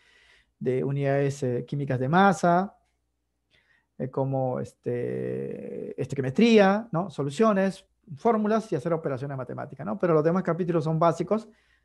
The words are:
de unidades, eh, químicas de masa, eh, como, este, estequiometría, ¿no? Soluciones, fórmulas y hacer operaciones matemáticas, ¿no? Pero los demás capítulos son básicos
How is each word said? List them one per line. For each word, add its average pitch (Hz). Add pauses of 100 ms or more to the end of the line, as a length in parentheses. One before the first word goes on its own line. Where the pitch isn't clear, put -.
(580)
de 127
unidades, 139
eh, 123
químicas 135
de 127
masa, 185 (1200)
eh, 131
como, 135
este, 65
estequiometría, 202
¿no? 180
Soluciones, 190 (300)
fórmulas 214
y 170
hacer 165
operaciones 143
matemáticas, 127
¿no? 202
Pero 170
los 151
demás 175
capítulos 170
son 160
básicos 170 (380)